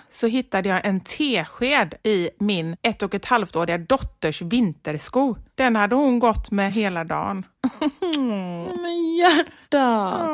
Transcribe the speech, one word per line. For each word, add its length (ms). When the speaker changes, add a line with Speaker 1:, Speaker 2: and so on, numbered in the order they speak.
Speaker 1:
så 180
hittade 420
jag 160
en 140
tesked 960
i 260
min 420
ett 220
och 120
ett 100
halvt-åriga 520
dotters 640
vintersko. 960
Den 200
hade 200
hon 240
gått 320
med 220
hela 300
dagen. 420
<laughs> 160
Speaker 2:
Men 360
hjärtat. 1040